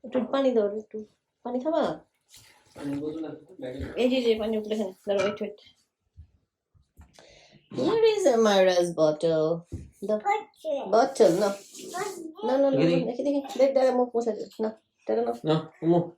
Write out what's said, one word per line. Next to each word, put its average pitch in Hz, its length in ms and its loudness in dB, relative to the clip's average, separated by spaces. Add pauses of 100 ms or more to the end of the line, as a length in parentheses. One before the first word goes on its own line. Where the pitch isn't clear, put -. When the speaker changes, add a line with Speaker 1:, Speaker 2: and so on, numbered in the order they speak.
Speaker 1:
একটু 254 140 -4 (140)
পানি 277 240 2
দাও, 208 100 2 (160)
একটু - 160 -14 (460)
পানি 247 200 -6
খাবা? 311 180 0 (920)
Speaker 2:
পানির 143 280 -8
বোতল 156 280 -8
আছে - 180 -16
তো, - 120 -20
ব্যাগে 131 200 -12
রাখো। - 200 -10
Speaker 1:
এই 254 100 2
যে, 262 160 0
যে 226 60 4 (100)
পানি 220 180 -4
উঠলে 214 140 -6
এখানে। 196 180 -4 (140)
দাঁড়াও, 196 200 0
wait, 202 160 -4
wait। - 160 -10 (2250)
Here 427 420 2
is 392 100 -2 (100)
Amara's 185 560 4 (100)
bottle. 156 480 2 (600)
The 214 160 0
Speaker 3:
Bottle। 320 600 -4 (100)
Speaker 1:
bottle, 220 480 6
no। 202 60 2 (460)
Speaker 3:
Bottle। 349 520 -8
Speaker 1:
No, 247 60 0 (100)
no, 277 80 4
no, 269 100 2
Speaker 2:
দেখি, - 200 4
Speaker 1:
no, - 80 -4
Speaker 2:
দেখি। - 140 -6
Speaker 1:
দেখি, - 0 - (140)
দেখি। - 240 -6
দেখ, 269 160 6
দেখ, 262 100 4 (120)
মুখ 247 160 0
মুছে 233 240 -2
দে। - 60 -8 (200)
না, 214 60 -4 (360)
এটা - 160 -2
নাও। 240 120 -2 (100)
Speaker 2:
না, 156 120 2 (280)
উমু। 170 160 4 (160)